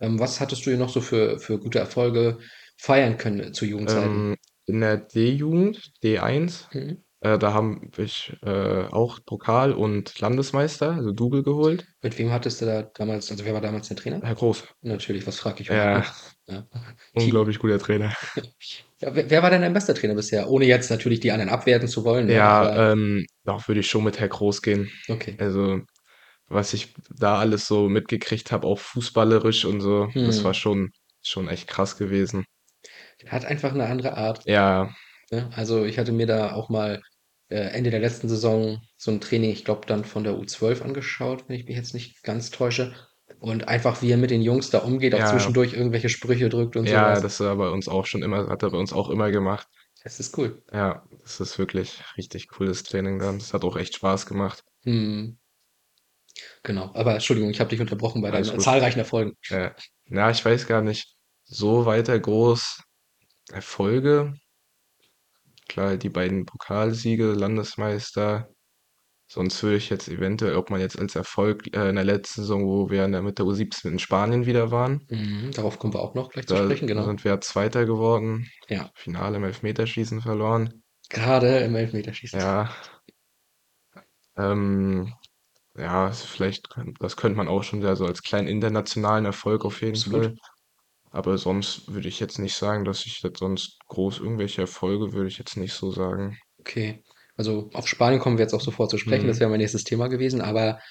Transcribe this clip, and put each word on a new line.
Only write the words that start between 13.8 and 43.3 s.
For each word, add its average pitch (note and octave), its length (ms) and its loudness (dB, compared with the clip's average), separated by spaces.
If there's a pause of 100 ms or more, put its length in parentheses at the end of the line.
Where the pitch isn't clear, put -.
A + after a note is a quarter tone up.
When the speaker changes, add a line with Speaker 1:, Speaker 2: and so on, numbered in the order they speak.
Speaker 1:
der F#2+ 80 -8
Trainer? D3 260 -6
Speaker 2:
Herr A#2 120 -2
Groß. A2+ 300 0 (180)
Speaker 1:
Natürlich, G2+ 440 -4
was G2+ 120 -6
frag G2+ 220 -6
ich F#2+ 80 -10
Speaker 2:
Ja. G#2 300 2
Speaker 1:
überhaupt? - 140 -2 (360)
Ja. G2+ 240 -12
Speaker 2:
<laughs> - 280 -16 (140)
Unglaublich A2 460 2
guter G#2 180 2
Trainer. G#2 400 0
Speaker 1:
<laughs> - 360 -10 (440)
Ja, C3+ 160 -6
wer, D3 140 0
wer D#3 140 6
war F3+ 80 6
denn F3+ 100 6
dein F3 140 2
bester G3 200 2
Trainer G#2+ 200 0
bisher? G#2 340 0
Ohne C3+ 160 6
jetzt B2 260 6
natürlich A#2 300 2
die A#2 100 2
anderen G#2 200 0
abwerten A#2+ 360 4
zu A2+ 180 -4
wollen, A#2+ 220 4
ne? A2+ 100 6
Speaker 2:
Ja, G#2 240 8
Speaker 1:
Aber G#2+ 320 6
Speaker 2:
ähm, G#2 340 2 (180)
doch, G#2 240 -4
würde G#2+ 120 2
ich - 100 -2
schon G#2+ 120 2
mit G#2 160 0
Herr G#2 100 0
Groß G2+ 340 0
gehen. G2+ 280 2 (180)
Speaker 1:
Okay. A#2 300 -6
Speaker 2:
Also, G2 420 0 (680)
was G#2 240 0
ich - 220 -6 (200)
da G#2 240 2
alles G#2+ 280 2
so G#2 240 2
mitgekriegt G#2+ 640 -2
hab, G#2+ 120 -2
auch G2 140 0
fußballerisch A2+ 880 2
und G2+ 160 0
so, G2+ 320 2
das A#2 240 2
Speaker 1:
Hm. G#2 60 0
Speaker 2:
war F#2+ 100 2
schon, G2 380 0 (300)
schon F#2 260 -4
echt F2 200 -8
krass - 300 -2
gewesen. G2 480 0 (720)
Speaker 1:
Er - 140 -14
hat B2 120 -4
einfach C#3+ 300 -2
eine C3 100 0
andere B2+ 320 -2
Art. A2 300 -4
Speaker 2:
Ja. G2 480 4 (360)
Speaker 1:
Ne? A#2+ 240 -4
Also, A2+ 300 0
ich G#2+ 140 -2
hatte A#2 140 0
mir A2+ 140 2
da G#2+ 280 0
auch A2 160 -6
mal, G#2+ 320 -2 (480)
äh, G2+ 60 -4
Ende A2 340 -2
der A2 100 0
letzten A#2 300 -2
Saison A2 500 0 (160)
so - 140 -4
ein G#2 100 0
Training, A2+ 300 0
ich - 160 -8
glaub, G#2+ 200 -2
dann G#2+ 200 -2
von G#2+ 180 -6
der G#2 140 -2
U A2+ 80 -10
zwölf A#2+ 340 0
angeschaut, C3 680 -6
wenn B2+ 80 -6
ich A#2+ 100 -12
mich A#2+ 100 -8
jetzt A#2+ 160 -8
nicht - 300 -12
ganz A#2 280 -6
täusche. B2+ 440 -2 (460)